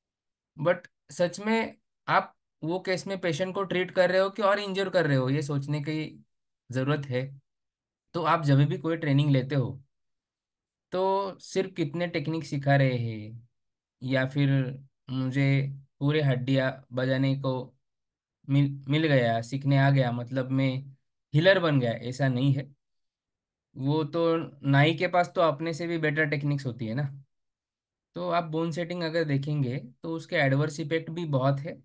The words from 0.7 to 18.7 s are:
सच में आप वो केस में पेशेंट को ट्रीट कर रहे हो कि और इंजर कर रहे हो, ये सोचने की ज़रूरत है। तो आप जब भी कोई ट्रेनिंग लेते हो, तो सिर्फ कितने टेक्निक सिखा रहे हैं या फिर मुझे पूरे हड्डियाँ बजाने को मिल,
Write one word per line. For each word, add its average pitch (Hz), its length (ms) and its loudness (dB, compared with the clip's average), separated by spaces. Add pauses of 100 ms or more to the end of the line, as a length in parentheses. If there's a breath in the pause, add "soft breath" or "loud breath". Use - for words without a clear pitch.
सच 175 280 -2
में 220 380 -2 (300)
आप - 280 0 (280)
वो 170 160 -4
केस 180 280 -4
में 190 140 -6
पेशेंट 180 340 -2
को 196 80 -2
ट्रीट 180 280 -2
कर 180 200 4
रहे 185 80 4
हो 190 100 2
कि 208 120 -6
और 202 180 4
इंजर 196 300 -4
कर 170 180 2
रहे 143 100 2
हो, 127 120 0
ये 143 120 0
सोचने 147 400 -4
की 156 440 -6 (460)
ज़रूरत 139 340 -2
है। 131 360 -6 (720)
तो 170 100 -4
आप 160 200 2
जब 139 140 6
भी 156 200 4
कोई 165 200 -2
ट्रेनिंग 147 340 2
लेते 135 240 2
हो, 110 280 -2 (1080)
तो 190 480 0
सिर्फ 190 340 -4
कितने 170 340 -4
टेक्निक 160 360 -4
सिखा 139 320 2
रहे 135 220 4
हैं 113 520 -8 (540)
या 131 240 0
फिर 139 520 0 (300)
मुझे 135 640 0 (240)
पूरे 147 220 2
हड्डियाँ 131 720 0
बजाने 131 420 0
को 135 400 -6 (760)
मिल, 139 380 2